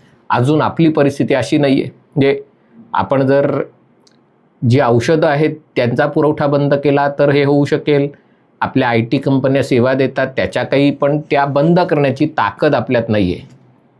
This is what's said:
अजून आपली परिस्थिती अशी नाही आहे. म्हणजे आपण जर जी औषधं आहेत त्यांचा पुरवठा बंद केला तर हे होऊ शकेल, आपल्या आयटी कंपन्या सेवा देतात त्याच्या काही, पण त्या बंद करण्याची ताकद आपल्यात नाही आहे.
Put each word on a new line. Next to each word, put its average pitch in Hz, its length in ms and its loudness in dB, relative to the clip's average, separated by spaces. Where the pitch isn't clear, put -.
अजून 135 320 0
आपली 151 280 2
परिस्थिती 143 440 0
अशी 135 240 0
नाही 139 160 2
आहे. 135 180 -2
म्हणजे 139 260 0
आपण 139 340 0
जर 139 340 0
जी 127 100 4
औषधं 143 480 2
आहेत 151 280 0
त्यांचा 123 300 0
पुरवठा 151 420 0
बंद 143 260 0
केला 143 360 0
तर 143 100 2
हे 143 140 2
होऊ 143 220 2
शकेल, 143 420 0
आपल्या 131 280 -2
आयटी 120 280 0
कंपन्या 135 460 0
सेवा 131 300 2
देतात 135 340 -2
त्याच्या 123 360 -4
काही, 139 280 2
पण 143 280 -2
त्या 143 140 2
बंद 143 340 2
करण्याची 151 460 0
ताकद 143 500 -2
आपल्यात 120 340 0
नाही 98 240 0
आहे. - 140 -12